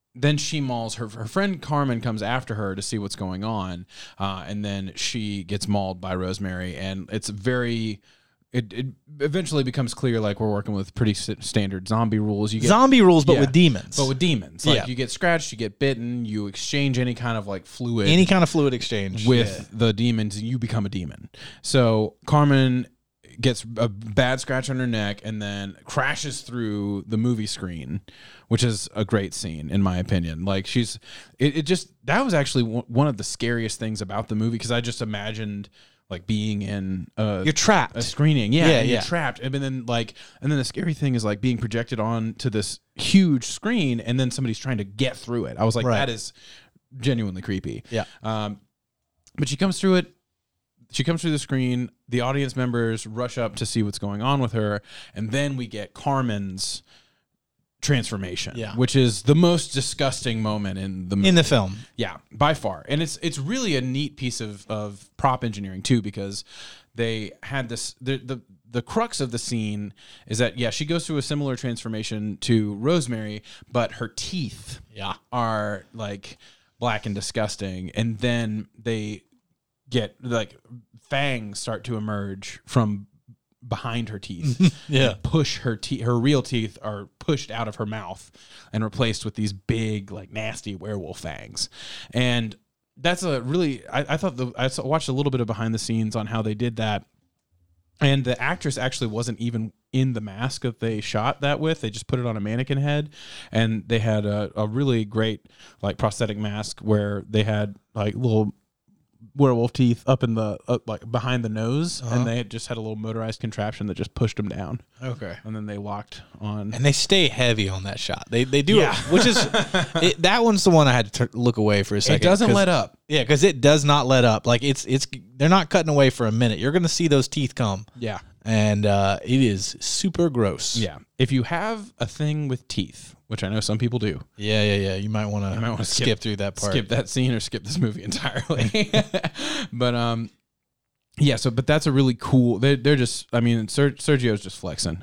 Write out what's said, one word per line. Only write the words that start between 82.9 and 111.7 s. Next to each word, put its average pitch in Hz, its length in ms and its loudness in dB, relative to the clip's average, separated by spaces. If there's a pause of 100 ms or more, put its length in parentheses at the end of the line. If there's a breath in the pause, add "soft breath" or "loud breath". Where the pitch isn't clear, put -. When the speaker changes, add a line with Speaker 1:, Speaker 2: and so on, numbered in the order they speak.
Speaker 1:
behind 113 440 -4
her 104 100 -10
teeth 147 560 2 (100)
Speaker 2:
<laughs> - 40 -12
Yeah. 135 240 4
Speaker 1:
and - 100 -10
push - 360 0
her 117 160 -4
te-, - 260 -6
her 120 180 2
real 135 240 4
teeth 113 400 -4
are 101 220 -8 (120)
pushed - 320 -4
out 110 180 -6
of 107 100 -8
her 110 80 -4
mouth 104 440 -10 (420 soft breath)
and 107 120 -2
replaced 110 420 -2
with 110 100 -8
these 104 180 -2
big, 107 580 -4
like, 92 200 -14
nasty 104 440 -8
werewolf 90 440 -8
fangs. - 500 -8 (420 loud breath)
And 120 440 0 (420)
that's 175 260 0
a 143 180 0
really, 143 460 -2
I, 139 260 -2
I 156 40 2
thought 147 200 -2
the, 123 200 -4
I 127 100 0
saw, 131 180 -6
watched 151 240 -2
a 135 40 0
little 139 180 0
bit 127 100 2
of 113 60 -2
behind 113 260 -2
the 110 60 -2
scenes 110 360 -2
on 107 120 -4
how 113 140 -2
they 107 140 -2
did 117 200 -2
that. 107 300 -2 (960)
And 139 240 4
the 123 160 0
actress 147 360 -2
actually 127 300 -2
wasn't 113 320 -4
even 113 320 -4 (220)
in 131 200 2
the 110 80 -6
mask 107 420 -6
that 120 160 -6
they 113 200 -2
shot 113 420 -2
that 143 180 0
with. 156 220 -2
They 113 80 -4
just 104 180 -12
put 123 120 0
it 123 60 -2
on 117 120 -2
a 104 40 -6
mannequin 120 360 -2
head, 147 320 0 (420 loud breath)
and 110 360 0
they 113 120 2
had 107 260 2
a, 104 300 -2
a 107 120 0
really 120 380 2
great, 110 400 -2 (360 soft breath)
like, 98 160 -2
prosthetic 107 400 0
mask 104 440 -6
where 104 480 0
they 107 140 4
had, 104 340 -2 (180)
like, 104 200 0
little 110 380 2 (840)
werewolf 123 360 4
teeth 120 340 4
up 131 160 4
in 117 120 2
the, 107 220 -2 (100)
uh, 120 100 2 (100)
like, 113 220 -8
behind 123 340 -2
the 110 60 -2
nose, 123 520 -2